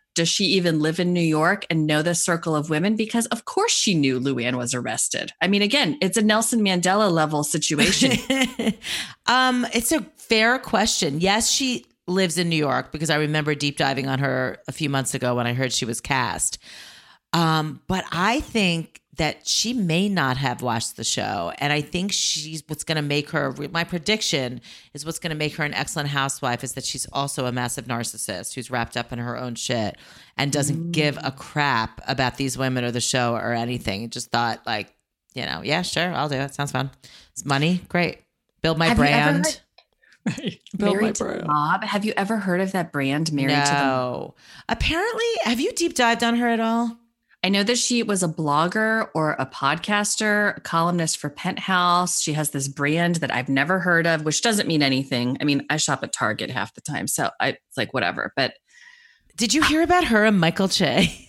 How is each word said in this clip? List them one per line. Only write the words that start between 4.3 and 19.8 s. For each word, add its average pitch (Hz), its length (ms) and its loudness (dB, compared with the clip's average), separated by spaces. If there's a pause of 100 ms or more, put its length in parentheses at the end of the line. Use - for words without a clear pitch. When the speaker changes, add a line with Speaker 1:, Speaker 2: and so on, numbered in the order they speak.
Speaker 1:
was 123 160 -4
arrested. - 600 -4 (100)
I 180 60 2
mean, 202 140 4
again, 208 380 2
it's 190 160 0
a 226 60 2
Nelson 220 380 2
Mandela 190 500 2
level 151 320 2
situation. 160 680 2 (160)
Speaker 2:
<laughs> 262 460 0 (520)
Um, 247 480 4
it's 233 160 0
a 320 120 2 (140)
fair 226 420 2
question. 190 640 0
Yes, 202 300 2
she 254 340 0 (220)
lives 180 320 0
in 170 100 2
New 165 80 2
York 131 360 0
because 156 180 -2
I 151 60 2
remember 151 400 2
deep 143 200 -2
diving 135 320 0
on 135 120 0
her 131 380 0 (100)
a - 40 -8
few 151 160 -2
months 135 260 0
ago 123 200 0
when 120 140 0
I 117 40 -2
heard 127 200 -2
she - 120 -2
was 117 160 -4
cast. 117 580 -2 (760)
Um, 160 560 0
but 185 240 -2
I 202 280 0
think 180 600 -2 (160)
that - 320 -4
she - 240 0
may 190 360 2